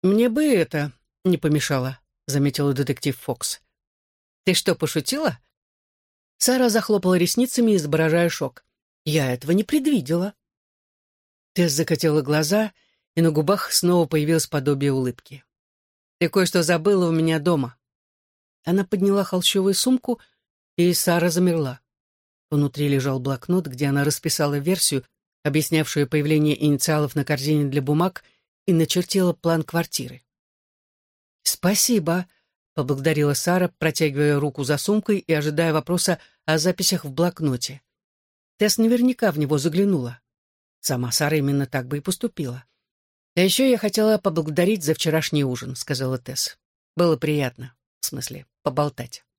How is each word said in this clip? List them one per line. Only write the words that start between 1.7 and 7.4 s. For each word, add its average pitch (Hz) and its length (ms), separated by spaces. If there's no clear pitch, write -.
заметила 143 460
детектив 135 440
Фокс. - 440
«Ты 180 100
что, 170 220
пошутила?» 165 640
Сара 254 320
захлопала 202 460
ресницами, 226 600